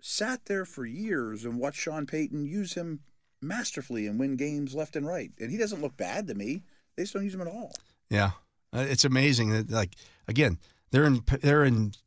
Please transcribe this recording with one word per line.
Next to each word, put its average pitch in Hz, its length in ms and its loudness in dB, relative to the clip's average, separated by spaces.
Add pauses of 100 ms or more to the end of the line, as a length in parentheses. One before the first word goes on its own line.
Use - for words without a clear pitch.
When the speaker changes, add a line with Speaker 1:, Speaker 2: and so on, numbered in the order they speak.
Speaker 1:
sat 233 440 -4
there 196 180 -2
for 143 220 -8
years 120 580 -4
and 120 160 -4
watched 139 220 -4
Sean 156 240 -4
Payton 151 400 -2
use 185 300 -4
him 165 260 -6 (400)
masterfully 135 680 -4
and 104 100 -2
win 135 200 0
games 143 360 -4
left 151 220 -6
and 147 100 -2
right. 151 320 -6
And 113 140 -6
he 196 60 -2
doesn't 208 240 -2
look 143 160 -4
bad 123 300 -4
to 110 60 -6
me. 113 300 -6 (320)
They 170 80 -4
just 202 100 -6
don't 196 120 -4
use 196 100 -4
him 185 60 -6
at 170 60 -6
all. 208 260 -10 (360)
Speaker 2:
Yeah. 101 220 4 (420)
Uh, 127 140 0
it's 135 160 2
amazing 131 460 4
that, 110 200 0
like, 104 260 -2 (340)
again, 113 300 4 (320)
they're 135 140 6
in, 131 180 6 (180)
they're 147 240 6
in 110 260 4 (160)